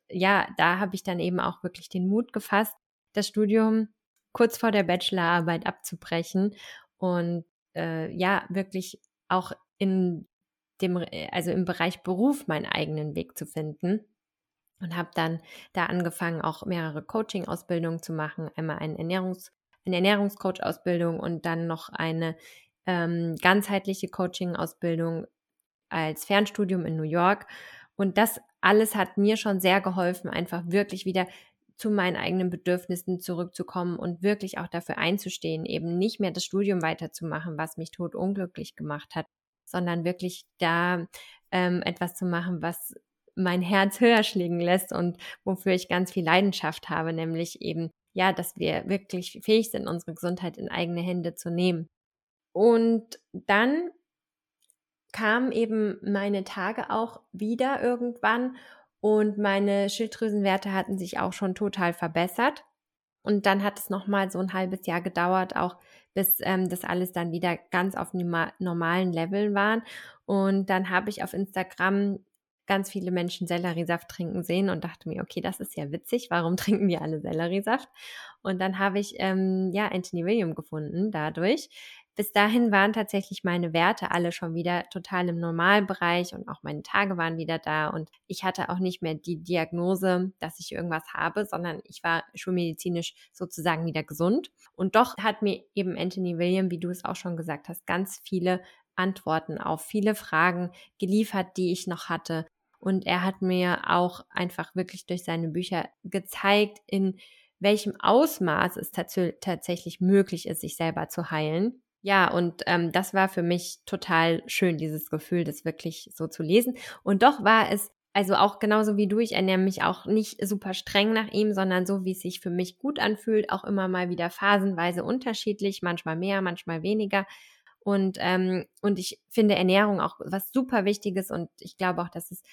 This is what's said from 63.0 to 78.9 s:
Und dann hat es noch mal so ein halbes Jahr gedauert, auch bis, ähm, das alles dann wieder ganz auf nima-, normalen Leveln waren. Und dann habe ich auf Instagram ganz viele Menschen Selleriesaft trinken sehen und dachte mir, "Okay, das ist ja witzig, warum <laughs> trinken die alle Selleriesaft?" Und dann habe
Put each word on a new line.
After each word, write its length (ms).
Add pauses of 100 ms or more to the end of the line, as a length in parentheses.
Und 220
dann 180
hat 160
es 100
noch 180
mal 240
so 80
ein 140
halbes 320
Jahr 160
gedauert, 540
auch 220 (360)
bis, 280
ähm, 280
das 140
alles 280
dann 200
wieder 260 (140)
ganz 240
auf 180
nima-, 460
normalen 540
Leveln 400
waren. 300 (420)
Und 440
dann 200
habe 200
ich 140
auf 100
Instagram 840 (480)
ganz 220
viele 220
Menschen 360
Selleriesaft 600
trinken 360
sehen 260
und 140
dachte 260
mir, 120
"Okay, 200
das 180
ist 160
ja 160
witzig, 380
warum 280
<laughs> 0
trinken 300
die 100
alle 220
Selleriesaft?" 680 (520)
Und 180
dann 200
habe 200